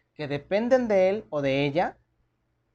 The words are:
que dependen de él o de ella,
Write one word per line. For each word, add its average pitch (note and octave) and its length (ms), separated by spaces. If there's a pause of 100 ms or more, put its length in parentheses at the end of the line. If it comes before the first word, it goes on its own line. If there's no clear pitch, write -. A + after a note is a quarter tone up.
(140)
que D3+ 140
dependen A#3 580
de F#3+ 220
él G#3+ 200
o D3 140
de C#3 220
ella, D#3 340 (760)